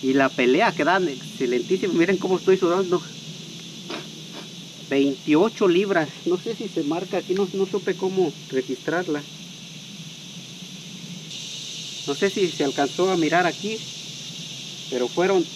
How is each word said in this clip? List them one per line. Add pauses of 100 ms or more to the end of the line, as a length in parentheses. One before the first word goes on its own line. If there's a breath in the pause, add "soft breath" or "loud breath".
Y
la
pelea
que
dan,
excelentísima.
Miren
cómo
estoy
sudando. (1900)
Veintiocho
libras, (160)
no
sé
si
se
marca
aquí,
no,
no
supe
cómo (160)
registrarla. (2750)
No
sé
si
se
alcanzó
a
mirar
aquí, (1120)
pero
fueron (100)